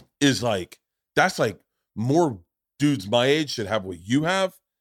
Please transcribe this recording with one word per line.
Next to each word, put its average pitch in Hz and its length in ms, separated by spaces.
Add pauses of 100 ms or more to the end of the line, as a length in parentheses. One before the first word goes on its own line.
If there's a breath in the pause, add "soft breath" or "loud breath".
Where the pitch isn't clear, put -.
(200)
is 131 220
like, 101 380 (340)
that's - 240
like 113 200 (360)
more 127 460 (380)
dudes 135 300
my 120 180
age 147 240
should 107 160
have 101 180
what 90 160
you 123 240
have, 190 300 (260)